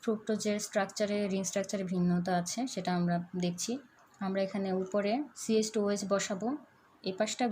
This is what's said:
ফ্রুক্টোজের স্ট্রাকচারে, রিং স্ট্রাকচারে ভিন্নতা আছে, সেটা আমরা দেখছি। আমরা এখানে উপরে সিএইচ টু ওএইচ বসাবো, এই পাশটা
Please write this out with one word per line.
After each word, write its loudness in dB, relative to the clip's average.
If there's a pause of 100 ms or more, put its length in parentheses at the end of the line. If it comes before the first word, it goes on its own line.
ফ্রুক্টোজের 0 (100)
স্ট্রাকচারে, 0 (140)
রিং 0
স্ট্রাকচারে -2
ভিন্নতা 4
আছে, -4 (140)
সেটা -2
আমরা 4 (280)
দেখছি। -2 (540)
আমরা 0
এখানে -2 (160)
উপরে 0 (300)
সিএইচ 2
টু 2
ওএইচ 0 (100)
বসাবো, 0 (600)
এই -2
পাশটা 0